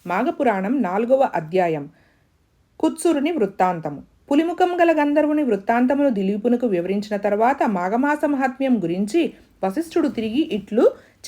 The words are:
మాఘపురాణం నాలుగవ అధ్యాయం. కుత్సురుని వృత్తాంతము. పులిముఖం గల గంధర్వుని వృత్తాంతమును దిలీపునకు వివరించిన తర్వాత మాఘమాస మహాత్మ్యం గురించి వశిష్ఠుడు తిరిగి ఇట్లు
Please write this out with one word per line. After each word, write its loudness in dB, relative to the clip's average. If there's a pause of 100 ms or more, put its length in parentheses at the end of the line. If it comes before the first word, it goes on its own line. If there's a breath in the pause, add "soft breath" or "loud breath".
మాఘపురాణం 0
నాలుగవ 2
అధ్యాయం. -2 (920 soft breath)
కుత్సురుని 0
వృత్తాంతము. -2 (300)
పులిముఖం 2
గల 4
గంధర్వుని 2
వృత్తాంతమును 2
దిలీపునకు 0
వివరించిన -2
తర్వాత 0
మాఘమాస 0
మహాత్మ్యం 0
గురించి -2 (300 loud breath)
వశిష్ఠుడు -2
తిరిగి -4
ఇట్లు 2 (380 loud breath)